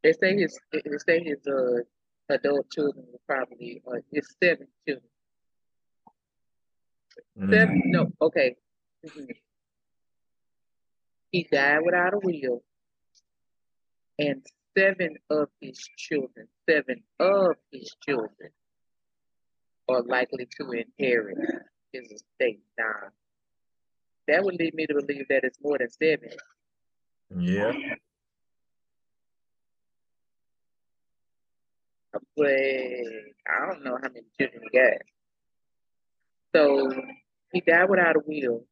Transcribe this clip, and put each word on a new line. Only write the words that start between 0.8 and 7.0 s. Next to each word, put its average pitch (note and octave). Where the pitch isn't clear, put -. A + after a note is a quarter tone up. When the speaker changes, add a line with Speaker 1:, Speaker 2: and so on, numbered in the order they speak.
Speaker 1:
say E3+
his, D3
uh, B2+
adult C#3+
children C#3
were B2
probably, B2
uh, B2
his -
seven E3+
children. C3+